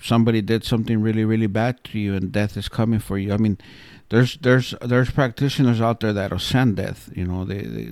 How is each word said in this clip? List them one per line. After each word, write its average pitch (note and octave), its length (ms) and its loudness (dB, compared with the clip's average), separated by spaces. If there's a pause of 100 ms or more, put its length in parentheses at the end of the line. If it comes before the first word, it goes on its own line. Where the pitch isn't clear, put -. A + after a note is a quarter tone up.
somebody A2+ 400 2
did A2 220 0
something A2+ 360 0
really, A2 240 0
really A2 220 2
bad A2+ 380 -2
to - 160 -8
you, G2+ 160 -2
and F#2 160 -4
death G#2 260 -2
is G2+ 100 -8
coming A2+ 300 0
for G2 220 -4
you. G2 120 -4
I G2+ 60 2
mean, G#2+ 220 2 (500)
there's, A#2+ 280 2
there's, B2+ 440 2
there's B2 300 2
practitioners C3 680 2
out A2+ 200 0
there G#2+ 140 0
that'll G2 260 -4
send B2 380 2
death. - 380 -8
You F2+ 100 -4
know, F#2 200 -4
they, G2+ 160 -8
they, - 300 -8